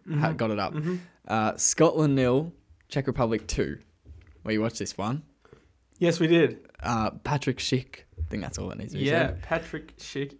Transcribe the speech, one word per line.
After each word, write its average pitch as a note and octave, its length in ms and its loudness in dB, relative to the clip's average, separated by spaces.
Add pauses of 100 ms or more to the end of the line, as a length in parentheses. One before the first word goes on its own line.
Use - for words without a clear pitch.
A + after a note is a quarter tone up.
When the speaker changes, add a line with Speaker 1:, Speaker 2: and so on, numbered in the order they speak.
Speaker 1:
Mm-hmm. D#3 280 0
Speaker 2:
got A2+ 140 0
it G#2+ 80 -2
up. G2 160 -2
Speaker 1:
Mm-hmm. D#3+ 220 -4 (320)
Speaker 2:
Uh, A2 280 0
Scotland D#3 580 4
nil, C3+ 400 2 (340)
Czech C3+ 180 -2
Republic A2+ 400 0
two. E2 320 -2 (680)
We A2 140 0
watched A2 200 0
this - 180 -6
one. A#2 280 -4 (760)
Speaker 1:
Yes, E3+ 220 4
we E3 80 4
did. D#3+ 320 4 (220)
Speaker 2:
Uh, A2 280 0
Patrick - 480 -2
Schick. - 420 -2 (180)
I D#2+ 120 -2
think G#2+ 120 -4
that's - 160 -8
all F#2+ 100 -6
that - 100 -10
needs - 140 -10
to D3 60 -6
be C#3 60 -2
Speaker 1:
Yeah, D3+ 240 2
Speaker 2:
said. - 140 -8
Speaker 1:
Patrick - 560 -6
Schick, C#3 420 -8